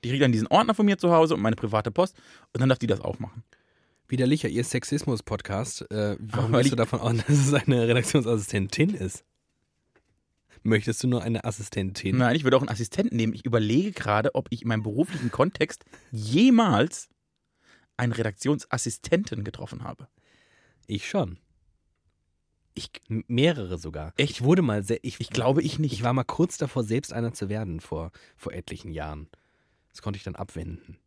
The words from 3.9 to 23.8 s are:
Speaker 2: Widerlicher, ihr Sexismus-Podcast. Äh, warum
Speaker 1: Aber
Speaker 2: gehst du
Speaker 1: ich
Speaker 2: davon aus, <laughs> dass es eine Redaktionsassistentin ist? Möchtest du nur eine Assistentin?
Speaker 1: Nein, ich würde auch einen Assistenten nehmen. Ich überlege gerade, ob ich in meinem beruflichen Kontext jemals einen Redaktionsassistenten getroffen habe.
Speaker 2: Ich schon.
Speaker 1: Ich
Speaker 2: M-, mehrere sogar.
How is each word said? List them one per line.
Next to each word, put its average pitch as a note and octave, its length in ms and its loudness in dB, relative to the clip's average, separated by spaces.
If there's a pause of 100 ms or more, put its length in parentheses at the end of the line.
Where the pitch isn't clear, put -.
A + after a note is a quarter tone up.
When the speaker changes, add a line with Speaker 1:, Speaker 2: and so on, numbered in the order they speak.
Speaker 2:
Widerlicher, B2+ 400 2
ihr G#2 140 -2
Sexismus-Podcast. A2 1300 -4
Äh, G#2 300 -2
warum A2 320 -2
Speaker 1:
Aber A#2+ 60 4
Speaker 2:
gehst C3+ 140 6
du - 20 0
Speaker 1:
ich - 20 -2
Speaker 2:
davon A2+ 240 0
aus, A#2 160 0
<laughs> A2 100 -2
dass - 40 0 (180)
es C#3+ 60 2
eine B2 340 4
Redaktionsassistentin A#2 1040 2
ist? F#2+ 300 -6 (1400)
Möchtest G#2+ 380 0
du B2+ 60 0
nur B2 140 0
eine A2+ 220 -4
Assistentin? G2 760 -4
Speaker 1:
Nein, B2 180 4
ich D#3 80 -2
würde B2+ 120 6
auch C3 40 6
einen C#3 80 -4
Assistenten A#2 480 -2
nehmen. A2+ 180 0
Ich - 100 -14
überlege A#2 480 2
gerade, G#2+ 420 0
ob B2+ 160 -2
ich - 120 -8
in A#2 60 -4
meinem A2 160 0
beruflichen B2 480 -2
Kontext - 520 0 (280)
jemals D3+ 960 4 (880)
einen A#2+ 160 0
Redaktionsassistenten A#2+ 1300 -2
getroffen - 380 -12
habe. - 260 -14 (800)
Speaker 2:
Ich - 220 -6
schon. G#2 300 -2 (1400)
Speaker 1:
Ich - 160 -12 (180)
Speaker 2:
M-, A2 200 -4
mehrere B2 500 0
sogar. D#2 380 -10